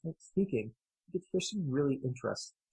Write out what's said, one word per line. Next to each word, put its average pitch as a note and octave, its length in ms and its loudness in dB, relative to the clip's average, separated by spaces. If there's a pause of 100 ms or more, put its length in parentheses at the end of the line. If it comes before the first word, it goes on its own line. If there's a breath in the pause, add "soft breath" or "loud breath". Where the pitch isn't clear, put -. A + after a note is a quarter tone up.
people E3 160 -6
speaking, A#2+ 540 0 (340)
you - 60 -14
get F3+ 100 -2
to - 80 -20
hear F#3 100 2
some F3+ 300 -2
really C#3 320 4
interesting A#2+ 520 -4 (180)